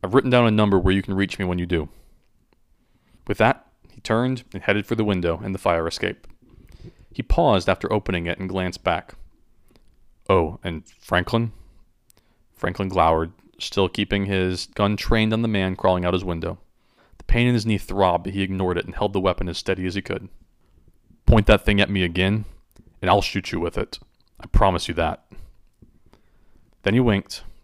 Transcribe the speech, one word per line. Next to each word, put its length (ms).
I've 100
written 160
down 180
a 40
number 260
where 160
you 80
can 120
reach 260
me 60
when 140
you 60
do. 240
With 120
that, 260
he 100
turned 420
and 100
headed 220
for 100
the 80
window 400
and 100
the 60
fire 280
escape. 400
He 120
paused 460
after 220
opening 340
it 140
and 100
glanced 340
back. 320
Oh, 340
and 200
Franklin? 540
Franklin 360
glowered, 420
still 300
keeping 360
his 420
gun 300
trained 360
on 80
the 60
man 280
crawling 300
out 80
his 120
window. 340
The 60
pain 240
in 60
his 120
knee 120
throbbed, 480
but 80
he 80
ignored 360
it 80
and 100
held 180
the 60
weapon 300
as 80
steady 280
as 100
he 60
could. 280
"Point 220
that 180
thing 160
at 80
me 140
again, 420
and 80
I'll 120
shoot 300
you 80
with 180
it. 220
I 80
promise 400
you 80
that." 300
Then 100
he 60
winked 440